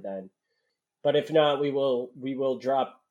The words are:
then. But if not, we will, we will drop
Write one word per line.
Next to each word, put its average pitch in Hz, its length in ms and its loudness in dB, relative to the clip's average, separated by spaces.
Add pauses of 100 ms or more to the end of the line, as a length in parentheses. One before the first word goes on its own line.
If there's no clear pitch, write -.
then. 95 280 -8 (760)
But 143 120 2
if 147 160 -2
not, 147 280 4
we 143 100 0
will, 131 480 0
we 131 180 -6
will 131 220 0
drop 127 420 -2 (100)